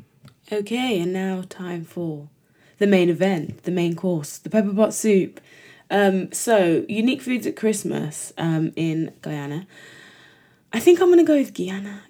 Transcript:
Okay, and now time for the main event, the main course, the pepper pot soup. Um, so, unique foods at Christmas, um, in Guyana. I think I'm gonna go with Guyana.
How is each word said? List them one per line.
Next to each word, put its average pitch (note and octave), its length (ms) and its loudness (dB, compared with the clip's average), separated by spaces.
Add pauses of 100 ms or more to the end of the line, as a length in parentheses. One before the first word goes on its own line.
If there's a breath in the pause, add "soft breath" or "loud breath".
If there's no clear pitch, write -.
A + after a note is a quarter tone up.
(520)
Okay, G#3+ 480 -2
and F3 140 -2
now F#3+ 340 -4
time F3 380 -10
for D#3 440 -8 (500 soft breath)
the G3+ 80 4
main F3+ 220 6
event, E3+ 540 -2
the F3 80 -4
main E3+ 240 0
course, E3 440 -4
the E3 100 -14
pepper G#3 240 0
pot G#3+ 220 2
soup. G3 440 0 (520 loud breath)
Um, F#3+ 400 2
so, F#3 580 2
unique A3+ 320 0
foods B3 240 -4
at - 100 -6
Christmas, - 840 -4
um, D#3+ 360 0
in D#3+ 460 -4
Guyana. D3 460 -8 (1080 loud breath)
I A3+ 60 -4
think F4 220 6
I'm F4+ 80 6
gonna E4+ 140 8
go D4+ 140 4
with - 160 -2
Guyana. G3 560 -8